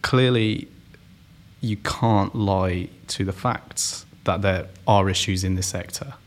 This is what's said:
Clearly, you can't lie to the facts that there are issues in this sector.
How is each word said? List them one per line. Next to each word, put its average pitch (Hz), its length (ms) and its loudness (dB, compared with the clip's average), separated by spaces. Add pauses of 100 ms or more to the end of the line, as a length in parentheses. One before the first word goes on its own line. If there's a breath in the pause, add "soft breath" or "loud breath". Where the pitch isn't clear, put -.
Clearly, 123 640 2 (920)
you 107 160 -2
can't 104 580 0
lie 92 540 0 (180)
to - 160 -4
the 98 100 -4
facts - 720 -6 (200)
that 92 160 0
there 92 260 0 (180)
are 98 240 4
issues 92 360 0
in 95 100 0
this 92 120 -2
sector. - 480 -10 (120)